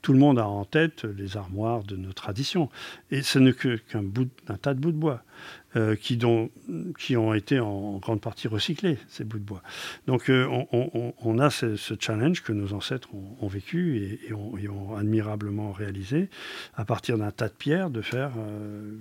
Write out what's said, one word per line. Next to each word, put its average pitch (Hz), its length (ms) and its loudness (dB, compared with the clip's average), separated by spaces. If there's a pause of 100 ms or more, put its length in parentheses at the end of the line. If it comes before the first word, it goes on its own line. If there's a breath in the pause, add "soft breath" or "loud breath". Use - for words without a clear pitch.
Tout 135 100 6
le 131 60 10
monde 143 180 10
a 110 100 2
en 101 180 -4
tête 160 380 0
les 101 320 -6
armoires 104 480 -2
de 101 120 -8
nos 92 180 -8
traditions. 135 560 -2 (400 loud breath)
Et 135 140 0
ce - 160 4
n'est 131 140 10
que, 123 240 0
qu'un 107 260 -4
bout, 117 260 0 (180)
un 110 80 -4
tas 139 200 0
de 131 40 -4
bouts 165 120 0
de 151 60 -2
bois, 151 260 -2 (520 loud breath)
euh, 110 200 4
qui, 120 200 -2
dont, 117 360 4 (480)
qui 131 180 0
ont 110 160 4
été 110 260 2
en, 113 80 0
en 101 300 -6
grande 104 240 -2
partie - 260 -8
recyclés, 139 600 0
ces - 160 -12
bouts 107 160 -6
de 101 40 -8
bois. 101 200 -10 (420 loud breath)
Donc, 127 240 2
euh, 131 160 6
on, 131 260 -2
on, 123 220 0
on, 120 200 -4 (100)
on 113 160 2
a 143 100 6
ce, 113 260 0
ce 107 240 -6
challenge 120 440 0
que 117 100 -2
nos 101 200 -2
ancêtres 113 420 -6
ont, 98 260 -14
ont 107 60 -4
vécu 143 500 -2
et, 101 320 -6
et 113 40 -6
ont, 104 260 -8
et 101 100 -6
ont 101 260 -8
admirablement 104 760 0
réalisé, 101 580 -2 (460 loud breath)
à 110 100 -4
partir 117 320 0
d'un 104 140 0
tas 110 160 -2
de - 80 -6
pierres, 170 340 0
de 117 140 -4
faire, 131 340 -4
euh, 104 640 -8